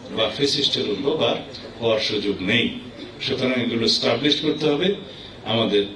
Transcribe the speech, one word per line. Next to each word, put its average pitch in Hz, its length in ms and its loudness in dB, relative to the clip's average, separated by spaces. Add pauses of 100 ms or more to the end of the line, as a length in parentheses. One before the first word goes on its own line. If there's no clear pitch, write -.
(180)
বা 110 120 2
ফ্যাসিস্টের 139 600 0
উদ্ভব 104 340 0
আর - 120 4 (460)
হওয়ার 110 180 4
সুযোগ 101 420 0
নেই। 117 380 2 (420)
সুতরাং 127 400 0
এগুলো 113 240 0
এস্টাবলিশ 123 560 2
করতে 151 280 2
হবে, 180 260 2 (500)
আমাদের 104 400 2 (100)